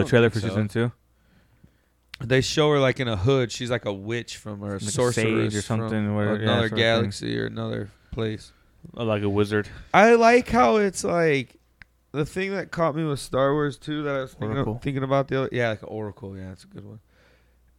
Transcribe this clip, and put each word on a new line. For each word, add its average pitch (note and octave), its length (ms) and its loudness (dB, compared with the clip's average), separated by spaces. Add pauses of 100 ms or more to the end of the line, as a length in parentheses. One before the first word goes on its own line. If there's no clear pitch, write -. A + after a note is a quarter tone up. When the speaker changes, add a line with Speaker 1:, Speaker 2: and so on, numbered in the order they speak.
Speaker 1:
don't F#2+ 60 -2
Speaker 2:
trailer A#2 220 6
Speaker 1:
think - 40 -2
Speaker 2:
for A2 80 -4
Speaker 1:
so. G#2 80 -4
Speaker 2:
season G#2 180 0
two. A2+ 240 -2 (1300)
Speaker 3:
They B2+ 200 2
show D3+ 300 2
her, C#3+ 80 2
like, C3 220 2
in B2 80 -4
a G#2+ 80 -2
hood. B2 340 2
She's A#2+ 200 -8
like A#2 140 -2
a G#2 80 -4
witch A2 440 -8
from, G#2 260 -12
or G2+ 60 -8
a G2+ 40 -6
Speaker 2:
Like F#2+ 100 -8
a - 20 -6
Speaker 3:
sorceress A#2+ 300 0
Speaker 2:
sage A2+ 400 0
or G2+ 60 -2
something, A2+ 280 -2
Speaker 3:
from G#2 260 -2
Speaker 2:
whatever. G#2 220 0
Yeah, G#2+ 60 -4
Speaker 3:
another A#2 160 2
Speaker 2:
sort A2+ 60 2
of A2 60 -2
thing. A2 60 -6
Speaker 3:
galaxy A2+ 600 0
or A2+ 60 -2
another A2 440 -6 (220)
place. A2 400 -6 (460)
Speaker 2:
Uh, A#2 60 -4
like G#2+ 200 2
a G2+ 60 2
wizard. G#2 380 2 (260)
Speaker 3:
I A3 220 8
like A#3 340 6
how A#3 280 4
it's, G3+ 260 0
like, D#3+ 540 0 (560)
the D3 120 -2
thing F#3+ 280 -6
that F3 180 -6
caught D#3+ 240 0
me E3 80 -2
with C#3+ 160 -2
Star C3+ 320 2
Wars D3 260 0
too D3+ 260 -6
that C#3+ 120 -2
I C3 60 -2
was C3 120 -10
thinking, G#2+ 240 -6
Speaker 2:
Oracle. B2 240 -2
Speaker 3:
thinking C3+ 220 -4
about C3+ 240 0
the C3+ 120 -2
other, C3+ 120 -2
yeah, A#2+ 200 0
like G#2 100 -8
an - 80 -16
oracle. G2+ 480 -10
Yeah, F#2+ 120 -12
that's F#2+ 140 -18
a - 40 -20
good G2+ 180 -18
one. G#2+ 140 -18 (800)